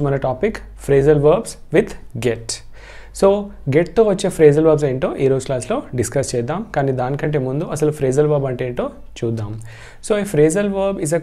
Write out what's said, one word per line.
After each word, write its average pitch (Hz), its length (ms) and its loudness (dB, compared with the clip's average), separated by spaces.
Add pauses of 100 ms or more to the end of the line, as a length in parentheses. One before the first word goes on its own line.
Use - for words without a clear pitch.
మన 139 180 0
టాపిక్ 139 320 -2 (300)
phrasal 139 400 6
verbs 185 260 2 (240)
with 196 160 2 (340)
get. 113 220 -4 (720)
So, 196 80 4 (480)
గెట్‌తో 170 340 2
వచ్చే 190 280 0
phrasal 151 320 8
verbs 151 200 4
ఏంటో 131 200 -2 (140)
ఈ 135 80 4
రోజు 131 180 0
క్లాస్లో 135 280 -4 (220)
డిస్కస్ 120 340 -2
చేద్దాం. 127 280 -2 (140)
కానీ 139 260 0
దానికంటే 143 460 -2
ముందు 147 280 -4
అసలు 151 240 0
phrasal 139 320 2
verb 139 200 0
అంటే 127 180 -4
ఏంటో 151 160 -4 (340)
చూద్దాం. 113 320 -4 (560)
So, 208 160 0
a - 80 -6
phrasal 160 460 2
verb 196 300 -2
is 147 120 -2
a - 40 -8